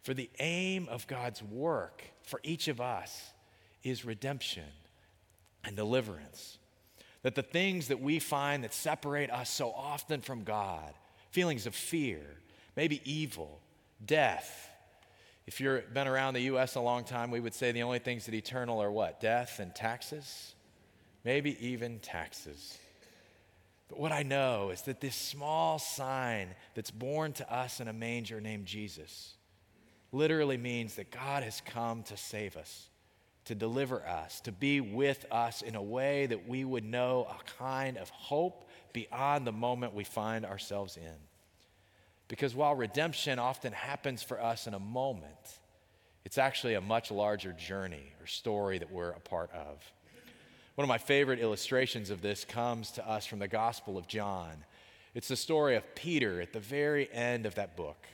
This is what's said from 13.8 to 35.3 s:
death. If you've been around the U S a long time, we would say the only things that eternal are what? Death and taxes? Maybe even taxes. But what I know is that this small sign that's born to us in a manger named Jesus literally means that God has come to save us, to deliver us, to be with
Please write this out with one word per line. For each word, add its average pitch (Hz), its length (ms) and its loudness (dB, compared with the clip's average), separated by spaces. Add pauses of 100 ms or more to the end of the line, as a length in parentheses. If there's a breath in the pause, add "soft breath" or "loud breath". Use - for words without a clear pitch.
death. 131 640 2 (760 loud breath)
If - 140 -6
you've 131 320 2
been 135 140 2
around 131 260 4
the 123 80 2
U 131 180 4
S 131 160 4
a 127 60 2
long 120 220 2
time, 120 280 -2
we 117 80 0
would 117 140 -2
say 123 180 2
the 120 120 2
only 123 160 2
things 120 260 -2
that 113 100 -2
eternal 120 480 0
are 101 80 2
what? 104 300 0
Death 120 380 2
and 90 140 -6
taxes? 123 800 -6 (680 soft breath)
Maybe 143 420 2
even 120 340 -4
taxes. - 800 -8 (1120 loud breath)
But - 120 -10
what 156 120 2
I 147 100 2
know 131 480 4
is 90 140 -4
that 131 180 -4
this 135 140 -4
small 156 640 2
sign 127 680 0 (260 loud breath)
that's 110 160 -6
born 143 420 -2
to - 180 -6
us 123 280 -2
in 120 80 -4
a 113 60 -4
manger 113 480 -4
named 107 240 -4
Jesus 92 680 -10 (800 soft breath)
literally 147 460 6
means 120 380 -2
that 101 160 -10
God 135 320 -2
has 110 200 -6
come 117 400 -2
to 101 140 -10
save 104 400 -6
us, - 320 -14 (560 soft breath)
to - 80 -4
deliver 117 500 0
us, 80 380 -4
to 117 100 -6
be 139 300 4
with 135 500 2